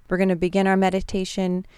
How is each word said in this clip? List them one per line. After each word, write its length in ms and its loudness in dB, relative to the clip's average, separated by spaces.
We're 80 0
gonna 180 2
begin 300 0
our 120 4
meditation 880 -2